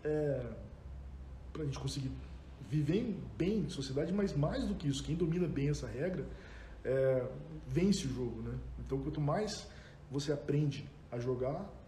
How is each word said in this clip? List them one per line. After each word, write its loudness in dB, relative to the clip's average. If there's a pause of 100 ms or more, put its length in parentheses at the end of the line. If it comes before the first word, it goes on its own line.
é, 2 (1080)
pra -4
gente -2
conseguir -2 (560)
viver 2 (220)
bem 4
em 0
sociedade, 0
mas 2
mais 2
do 0
que 0
isso, 2
quem 0
domina 4
bem 2
essa 0
regra, -2 (580)
é, 6 (400)
vence 6
o 2
jogo, -2
né? -4 (220)
Então, -2
quanto -2
mais 2 (420)
você 0
aprende 2 (220)
a -4
jogar 0 (160)